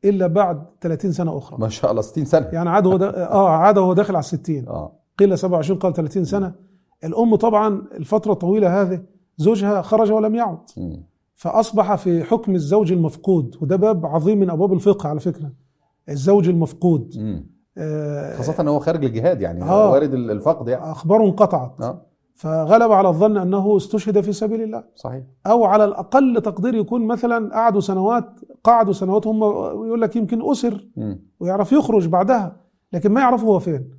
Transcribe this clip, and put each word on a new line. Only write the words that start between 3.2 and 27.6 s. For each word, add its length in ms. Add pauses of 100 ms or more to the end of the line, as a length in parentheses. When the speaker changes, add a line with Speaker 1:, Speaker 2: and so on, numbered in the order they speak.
Speaker 1:
عاد 300
وهو 140
داخل 240
على 60
الستين. 460
Speaker 2:
آه. 240 (260)
Speaker 1:
قيل 200
سبعة 180
وعشرين، 220
قال 140
ثلاثين 320
سنة. 220
Speaker 2:
مم. 80 (500)
Speaker 1:
الأم 320
طبعًا 460 (120)
الفترة 380
الطويلة 500
هذه 200 (340)
زوجها 460
خرج 300
ولم 220
يعد. 240 (180)
Speaker 2:
مم. 300 (280)
Speaker 1:
فأصبح 600
في 300
حكم 300
الزوج 380
المفقود، 680
وده 160
باب 300
عظيم 340
من 100
أبواب 220
الفقه 360
على 120
فكرة، 320 (560)
الزوج 400
المفقود. 680
Speaker 2:
مم. 300 (320)
Speaker 1:
آه، 580
Speaker 2:
خاصة 240
أنه 180
خارج 260
الجهاد 360
يعني، 220
Speaker 1:
آه. 280
Speaker 2:
وارد 240
ال-، 160
الفقد 380
يعني. 240
Speaker 1:
أخباره 320
انقطعت. 580
Speaker 2:
آه. 200 (320)
Speaker 1:
فغلب 580
على 160
الظن 280
أنه 400
استشهد 440
في 120
سبيل 300
الله. 220 (100)
Speaker 2:
صحيح. 280 (240)
Speaker 1:
أو 180
على 200
الأقل 600
تقدير 300
يكون 320
مثلًا 480
قعدوا 260